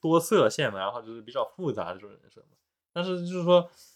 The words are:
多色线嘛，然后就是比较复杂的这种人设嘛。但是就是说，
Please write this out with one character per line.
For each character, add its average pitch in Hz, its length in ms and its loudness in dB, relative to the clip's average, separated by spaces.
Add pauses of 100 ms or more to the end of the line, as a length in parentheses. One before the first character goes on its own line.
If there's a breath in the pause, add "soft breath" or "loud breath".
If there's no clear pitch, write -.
多 165 180 2
色 165 300 4
线 127 220 -2
嘛， 98 80 -8
然 98 120 -2
后 120 100 -10
就 113 140 -14
是 117 60 -14
比 110 100 -20
较 123 140 -4
复 170 260 -6
杂 92 180 -6
的 92 60 -10
这 95 60 -18
种 104 80 -18
人 101 100 -20 (100)
设 - 120 -20
嘛。 - 160 -20 (340)
但 175 120 -6
是 180 240 -6
就 185 100 -6
是 175 60 -4
说， 175 260 6 (260 soft breath)